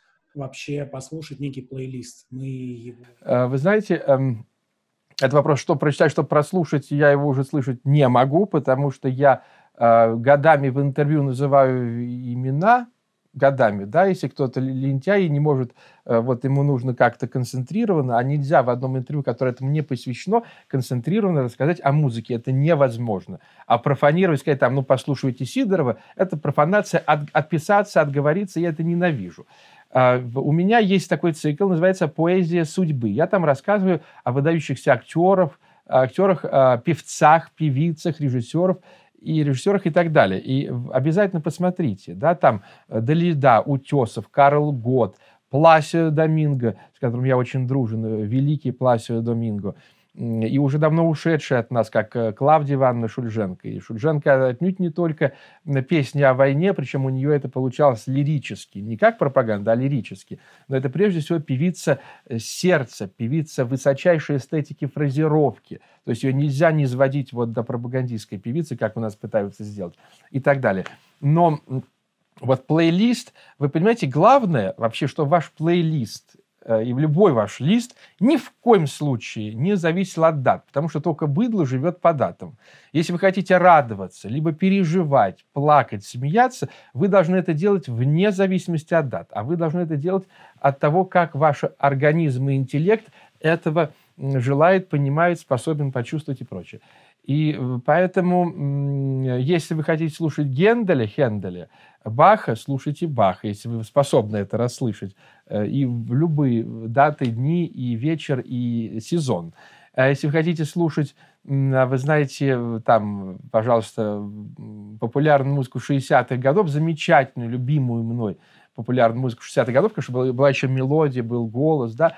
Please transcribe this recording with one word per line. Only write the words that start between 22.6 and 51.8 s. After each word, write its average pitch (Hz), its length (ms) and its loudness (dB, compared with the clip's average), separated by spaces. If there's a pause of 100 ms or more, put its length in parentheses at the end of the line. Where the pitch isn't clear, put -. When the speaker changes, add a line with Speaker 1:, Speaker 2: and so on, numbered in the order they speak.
Speaker 2:
А 120 120 2
профанировать, 151 640 2
сказать 143 200 -2
там, 127 160 2
ну, 139 80 0
послушайте 131 640 -2
Сидорова, 185 520 -2 (180)
это 185 220 -2
профанация, 175 600 0
от-, 147 320 0
отписаться, 185 720 0
отговориться, 151 580 -2
я 175 100 0
это 160 140 -6
ненавижу. 165 640 -2 (460)
А, 127 260 4
в-, 123 220 -6
у 147 120 0
меня 190 260 2
есть 196 320 2
такой 165 240 0
цикл, 151 340 -2
называется 185 400 2
«Поэзия 170 580 0
судьбы». 151 440 -2
Я 139 180 0
там 190 180 0
рассказываю 190 540 0 (240)
о 123 80 -2
выдающихся 147 640 0
актёров, 180 640 0 (280)
актёрах, 147 580 2
а, 131 340 4
певцах, 160 800 2
певицах, 156 640 -2
режиссёров 151 580 -2 (440)
и 156 220 0
режиссёрах 190 420 0
и 165 40 0
так 170 220 2
далее. 101 280 4
И 135 300 -2
в-, 123 220 -8
обязательно 165 500 0
посмотрите, 165 720 -4
да, 147 220 0
там, 123 260 2 (260)
э, 113 140 -4
Далида, 143 640 4
Утёсов, 135 640 -2
Карл 147 420 4
Гот, 120 440 -2 (340)
Пласио 160 600 4
Доминго, 151 680 0 (200)
с - 40 -18
которым 123 240 -4
я 131 140 2
очень 127 300 -2
дружен, 113 380 -2
э, 110 200 -4
великий 135 460 -2
Пласио 120 500 0
Доминго. 113 520 -4 (420)
М, 113 260 -4
и 123 160 0
уже 143 200 0
давно 160 300 2
ушедший 151 500 0
от 113 140 -4
нас, 113 180 0